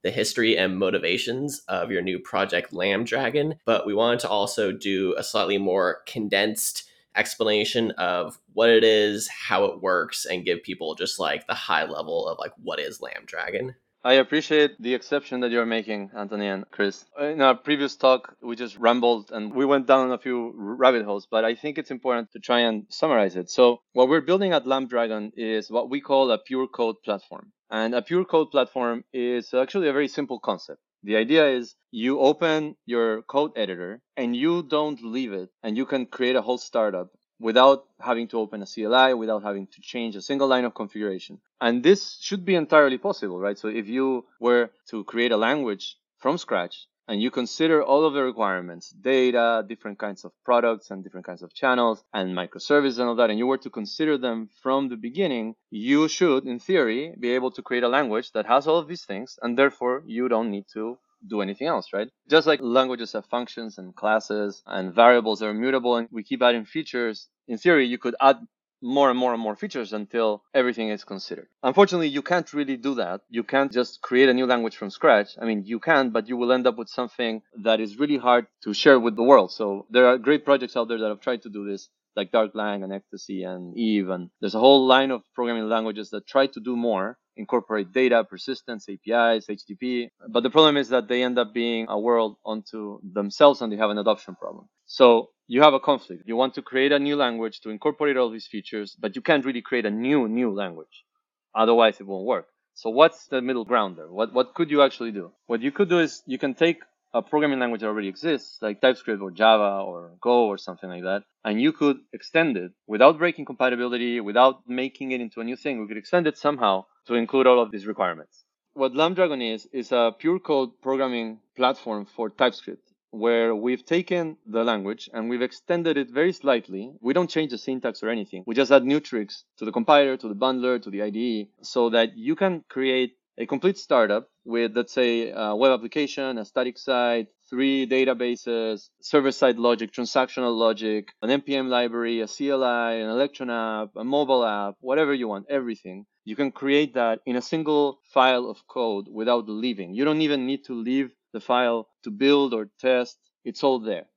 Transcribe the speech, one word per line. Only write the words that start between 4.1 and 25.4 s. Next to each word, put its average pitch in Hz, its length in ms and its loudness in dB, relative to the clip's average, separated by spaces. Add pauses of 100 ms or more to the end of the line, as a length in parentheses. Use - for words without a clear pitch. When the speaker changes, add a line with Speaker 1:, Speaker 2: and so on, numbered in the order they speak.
Speaker 1:
to 110 100 -6
also 101 440 0
do 95 440 -2
a 76 60 -6
slightly 101 360 0
more 92 500 0
condensed 107 840 -2 (240)
explanation 107 800 0
of 90 440 -4 (160)
what 117 160 4
it 113 140 8
is, 107 460 4
how 98 380 -2
it - 140 -4
works, 90 440 -2
and 90 200 -6
give 85 200 -2
people 80 320 -8
just, 92 240 -6
like, 76 260 -4
the - 80 -4
high 78 300 -2
level 80 420 -6
of, 82 140 -6
like, - 100 -10 (100)
what 82 200 -8
is - 200 -10
Lamb - 260 -12
Dragon? 123 500 -8 (260)
Speaker 2:
I 127 120 4
appreciate 151 580 2 (100)
the 123 120 -2
exception 131 440 -6
that 123 140 -2
you're 120 120 0
making, 107 520 -6
Anthony 104 320 -6
and 98 240 -6
Chris. - 320 -4 (160)
In 151 200 -4
our 131 140 6
previous 139 400 -2
talk, 131 480 2
we 117 140 -8
just 117 220 -12
rambled 117 520 2
and 107 240 -8
we 143 100 0
went 135 220 2
down 131 240 4
a 123 80 -4
few 123 280 -4
r-, 110 280 -10
rabbit 127 300 4
holes, 101 260 -6
but 110 140 0
I 117 100 0
think 147 240 -8
it's - 140 -10
important 120 400 -4
to 107 80 -18
try 120 220 2
and 110 260 -2
summarize 107 480 0
it. 90 120 -8
So 120 340 4 (100)
what 127 160 4
we're 160 120 4
building 185 320 0
at 131 140 0
Lamb 135 220 -2
Dragon 110 480 -2
is 110 340 -4